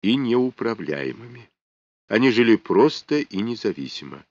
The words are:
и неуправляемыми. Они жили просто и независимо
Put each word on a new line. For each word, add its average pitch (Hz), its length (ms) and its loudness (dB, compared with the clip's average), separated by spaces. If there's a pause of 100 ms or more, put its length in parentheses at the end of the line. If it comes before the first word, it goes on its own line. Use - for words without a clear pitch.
и 104 120 2
неуправляемыми. 117 1300 -4 (600)
Они 123 220 2
жили 113 260 6
просто 113 640 2
и 98 180 -6
независимо 76 920 -8